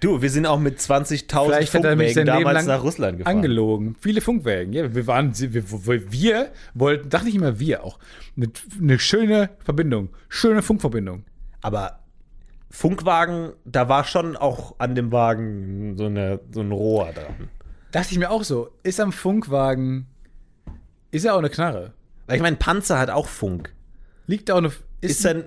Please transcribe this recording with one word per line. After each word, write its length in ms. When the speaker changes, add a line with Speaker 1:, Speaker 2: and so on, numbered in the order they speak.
Speaker 1:
Du, 200
wir 100
sind 140
auch 140
mit 220
zwanzigtausend 720
Speaker 2:
Vielleicht 200
hat 100
er 100
mich 200
Speaker 1:
Funkwägen 0
Speaker 2:
sein 120
Leben 60
Speaker 1:
damals 220
Speaker 2:
lang 100
Speaker 1:
nach 60
Russland 360
gefahren. 180
Speaker 2:
angelogen. 640
Viele 200
Funkwägen. 520
Ja, 200
wir 140
waren, 320
wir, 160
wir, 560
wir 400
wollten, 360
dachte 160
nicht 100
immer 240
wir 240
auch. 160
Eine, 140
eine 180
schöne 520
Verbindung. 440
Schöne 340
Funkverbindung. 640
Speaker 1:
Aber 400
Funkwagen, 840
da 240
war 140
schon 340
auch 440
an 160
dem 160
Wagen 840
so 100
eine, 340
so 120
ein 100
Rohr 400
dran. 360
Speaker 2:
Dachte 180
ich 80
mir 120
auch 120
so. 280
Ist 160
am 140
Funkwagen, 960
ist 120
ja 100
auch 40
eine 120
Knarre. 420
Speaker 1:
Weil 100
ich 60
mein, 160
Panzer 400
hat 120
auch 180
Funk. 440
Speaker 2:
Liegt 220
da 60
auch 40
eine, 100
ist, 120
Speaker 1:
Ist 120
dann 220